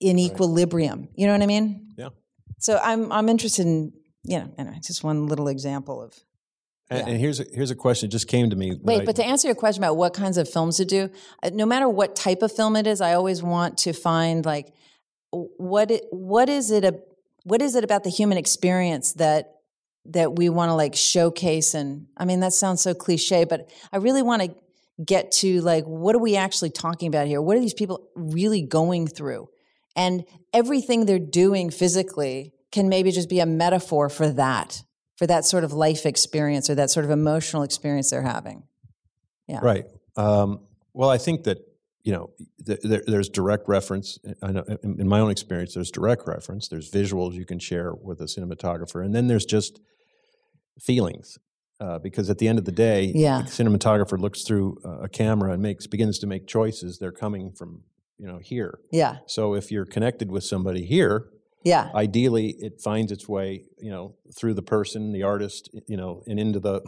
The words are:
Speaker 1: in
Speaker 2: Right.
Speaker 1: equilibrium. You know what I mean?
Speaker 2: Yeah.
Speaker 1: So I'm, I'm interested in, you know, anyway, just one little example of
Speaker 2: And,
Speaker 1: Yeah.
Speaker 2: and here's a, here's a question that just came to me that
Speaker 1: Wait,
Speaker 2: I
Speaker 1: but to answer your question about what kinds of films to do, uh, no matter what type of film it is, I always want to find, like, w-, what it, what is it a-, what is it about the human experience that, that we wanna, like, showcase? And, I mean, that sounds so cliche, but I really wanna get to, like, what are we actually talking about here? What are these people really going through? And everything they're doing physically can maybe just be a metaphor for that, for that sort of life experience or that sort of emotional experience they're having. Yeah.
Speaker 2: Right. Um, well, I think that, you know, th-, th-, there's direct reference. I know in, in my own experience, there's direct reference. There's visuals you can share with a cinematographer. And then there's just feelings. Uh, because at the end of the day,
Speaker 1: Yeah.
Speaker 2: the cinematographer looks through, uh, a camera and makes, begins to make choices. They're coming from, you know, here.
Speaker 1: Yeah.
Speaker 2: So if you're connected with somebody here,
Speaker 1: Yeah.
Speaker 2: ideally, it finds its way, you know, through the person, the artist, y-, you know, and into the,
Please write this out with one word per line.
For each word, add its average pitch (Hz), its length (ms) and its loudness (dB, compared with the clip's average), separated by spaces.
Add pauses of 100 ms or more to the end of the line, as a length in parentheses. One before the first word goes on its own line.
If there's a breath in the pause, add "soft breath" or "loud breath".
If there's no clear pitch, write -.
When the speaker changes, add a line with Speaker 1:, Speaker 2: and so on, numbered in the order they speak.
Speaker 1:
in 185 160 4
Speaker 2:
Right. 180 160 4
Speaker 1:
equilibrium. 170 840 0
You 196 120 2
know 202 60 6
what 202 100 4
I 202 40 4
mean? 208 500 0
Speaker 2:
Yeah. 131 120 0 (500)
Speaker 1:
So 214 240 2
I'm, 226 300 0
I'm 214 160 2
interested 226 380 2
in, 156 260 0 (320)
you 175 160 -2
know, - 180 -12
anyway, 143 260 -10
just - 200 -8
one 151 220 0
little 147 220 -2
example 135 540 -6
of 117 120 -20 (760)
Speaker 2:
And, 123 160 -4
Speaker 1:
Yeah. 120 60 -4
Speaker 2:
and 113 80 -2
here's 139 180 0
a, - 140 -6
here's 127 180 -4
a 127 60 -6
question 117 320 2
that 98 40 -4
just 113 140 -2
came 120 240 4
to 101 60 -2
me 92 140 -2
that 90 120 -6
Speaker 1:
Wait, 208 200 2
Speaker 2:
I - 20 -4
Speaker 1:
but 220 120 0
to 226 80 2
answer 262 220 2
your 247 80 2
question 208 300 0
about 156 120 2
what 175 160 2
kinds 190 260 -2
of 156 100 0
films 165 300 0
to 190 60 2
do, 190 240 0 (360 loud breath)
uh, 185 80 0
no 214 140 0
matter 254 220 2
what 196 280 2
type 185 260 2
of 220 80 2
film 220 260 0
it 214 120 2
is, 208 120 0
I 170 140 4
always 180 300 2
want 175 340 0
to 175 140 -2
find, 165 540 2
like, 147 260 -4 (600 soft breath)
w-, 175 260 -8
what 202 320 2
it, 226 200 0
what 190 380 2
is 277 220 0
it 208 140 4
a-, 180 160 2 (420)
what 220 180 2
is 277 140 0
it 247 100 4
about 202 200 0
the 185 60 -2
human 202 280 2
experience 175 760 0
that, 160 420 2 (500)
that 165 300 0
we 175 120 4
wanna, 170 280 2
like, 147 180 2
showcase? 170 800 2
And, 143 320 -6 (100)
I 180 80 -4
mean, 180 160 0
that 185 140 0
sounds 185 280 0
so 180 120 0
cliche, 175 500 2
but 170 240 -4 (240 loud breath)
I 202 60 -4
really 262 240 2
wanna 226 260 0 (560)
get 185 280 0
to, 185 280 2
like, 165 240 2
what 160 300 0
are 240 60 4
we 220 160 2
actually 190 340 -2
talking 170 380 -4
about 147 180 2
here? 147 160 0
What 185 140 4
are 247 40 4
these 233 140 -2
people 185 400 -6
really 175 480 0
going 160 460 0
through? 131 400 -10 (460)
And 180 300 0 (300 soft breath)
everything 240 520 2
they're 196 120 4
doing 175 520 2
physically 151 840 -2 (180)
can 196 160 2
maybe 190 220 4
just 175 180 -2
be 180 120 2
a 170 60 4
metaphor 165 600 2
for 156 220 0
that, 131 540 -2 (320)
for 175 100 0
that 160 180 4
sort 180 200 2
of 147 80 -4
life 156 340 2
experience 147 640 0
or 143 60 2
that 139 140 2
sort 156 140 0
of 143 60 -2
emotional 151 540 0
experience 143 460 -2
they're 131 120 -2
having. 113 400 -6 (880)
Yeah. 147 120 -8
Speaker 2:
Right. 113 260 0 (300)
Um, 104 440 2 (320)
well, 131 180 2
I 127 80 4
think 160 260 -2
that, 98 140 -2 (460)
you 110 80 -2
know, 87 180 -6 (340)
th-, - 160 -4
th-, 107 280 0
there's 101 200 2
direct 101 400 -2
reference. 98 520 -2 (200)
I 95 120 -6
know 95 100 -4 (220)
in, 101 160 -6
in 95 80 2
my 101 100 6
own 107 140 4
experience, 92 420 -6
there's 90 160 -6
direct 107 380 -2
reference. 87 400 -10
There's 80 200 -12
visuals 95 440 -2
you 90 120 -12
can 87 140 -8
share 87 340 -6
with 87 280 -12
a - 60 -8
cinematographer. 87 800 -8
And 101 80 -2
then 120 140 2
there's 113 200 2
just - 340 -2 (1000)
feelings. - 580 -2 (420)
Uh, 90 180 -8
because 95 300 -6
at 101 100 0
the 113 100 2
end 113 100 4
of 98 60 -2
the 92 80 -4
day, 98 420 2
Speaker 1:
Yeah. 143 280 4
Speaker 2:
the 127 80 -8
cinematographer 104 680 2
looks 101 220 -4
through, 98 420 -2
uh, 87 180 -12
a 95 60 -10
camera 107 440 0
and 90 100 -2
makes, 101 240 -6
begins 104 340 -2
to 101 60 -6
make 95 220 -8
choices. 90 500 -4
They're 92 140 -8
coming 95 400 -8
from, 85 300 -18 (360)
you 104 80 -16
know, 90 120 -14
here. 98 420 -8 (100)
Speaker 1:
Yeah. 151 360 0
Speaker 2:
So 107 280 -2
if 104 160 -6
you're 101 140 -4
connected 113 440 -4
with 92 140 -6
somebody 92 420 -4
here, 110 420 2 (380)
Speaker 1:
Yeah. 170 300 2
Speaker 2:
ideally, 110 640 0
it - 220 -14
finds 107 320 -2
its 101 160 -12
way, 98 380 -6 (120)
you 107 120 -14
know, 95 260 -14 (200)
through 113 180 -2
the 98 80 -4
person, 107 500 -2
the 98 100 -4
artist, 101 500 -4
y-, 107 140 -18
you 107 100 -8
know, 90 300 -10
and 107 140 -4
into 107 180 0
the, 98 300 -2